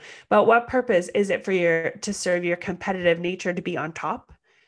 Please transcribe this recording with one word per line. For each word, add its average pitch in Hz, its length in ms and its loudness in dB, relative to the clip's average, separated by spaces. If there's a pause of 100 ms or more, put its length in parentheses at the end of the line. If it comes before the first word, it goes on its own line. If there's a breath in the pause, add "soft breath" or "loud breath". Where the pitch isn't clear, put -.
(280 loud breath)
but 208 180 6
what 233 220 4
purpose 233 400 0
is 202 220 0
it - 140 -2
for 196 80 -2
your, 165 380 2
to 208 240 -8
serve 175 300 -2
your 175 120 0
competitive 175 640 0
nature, 180 340 -4
to 175 80 -6
be 175 160 -6
on 156 160 -4
top, 190 400 -8 (360)